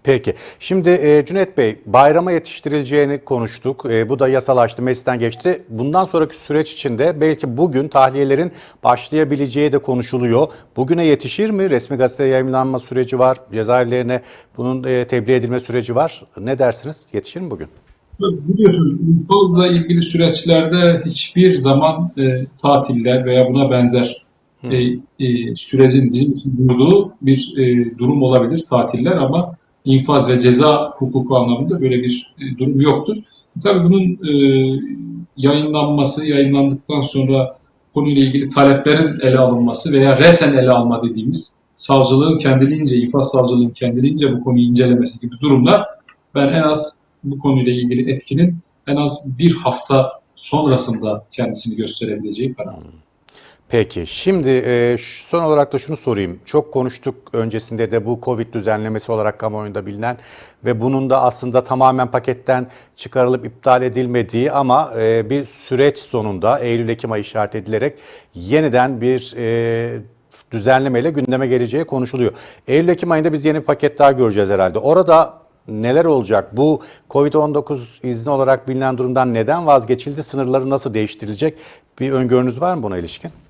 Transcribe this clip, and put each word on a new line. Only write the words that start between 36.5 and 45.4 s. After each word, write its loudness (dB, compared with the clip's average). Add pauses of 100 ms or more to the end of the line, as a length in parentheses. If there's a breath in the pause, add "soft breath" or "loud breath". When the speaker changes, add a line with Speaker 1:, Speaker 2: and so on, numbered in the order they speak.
Speaker 2:
sonra -2 (360)
konuyla 2
ilgili 0
taleplerin 2
ele 2
alınması 0
veya 4
resen 6
ele 4
alma 0
dediğimiz -6 (200)
savcılığın 2
kendiliğince, 2
infaz 0
savcılığının 2
kendiliğince 0
bu -4
konuyu 2
incelemesi 2
gibi -10